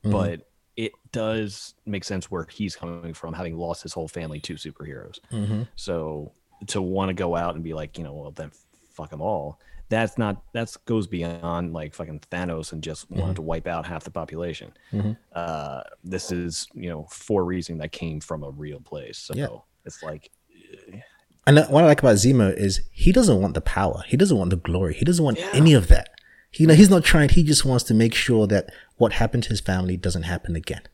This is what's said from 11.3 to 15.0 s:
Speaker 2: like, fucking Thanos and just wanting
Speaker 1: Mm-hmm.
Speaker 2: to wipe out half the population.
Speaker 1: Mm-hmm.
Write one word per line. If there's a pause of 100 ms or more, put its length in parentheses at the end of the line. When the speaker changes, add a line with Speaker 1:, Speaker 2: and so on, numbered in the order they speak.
Speaker 2:
like,
fucking (100)
Thanos
and
just
wanting
Speaker 1:
Mm-hmm.
Speaker 2:
to
wipe
out
half
the
population. (200)
Speaker 1:
Mm-hmm. (200)